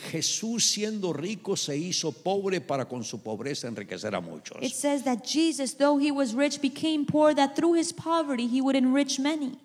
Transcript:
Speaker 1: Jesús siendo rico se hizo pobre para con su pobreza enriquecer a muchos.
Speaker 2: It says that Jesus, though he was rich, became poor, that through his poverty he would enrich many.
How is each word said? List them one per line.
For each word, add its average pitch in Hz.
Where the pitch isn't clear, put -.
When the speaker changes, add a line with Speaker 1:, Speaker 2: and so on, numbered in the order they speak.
Speaker 1:
Jesús 226
siendo 208
rico 185
se 143
hizo 165
pobre 190
para 131
con 123
su -
pobreza 120
enriquecer 101
a 92
muchos. 82
Speaker 2:
It 277
says 285
that 247
Jesus, 285
though 285
he 294
was 277
rich, 285
became 294
poor, 302
that 277
through 339
his 320
poverty 285
he 254
would 269
enrich 269
many. 294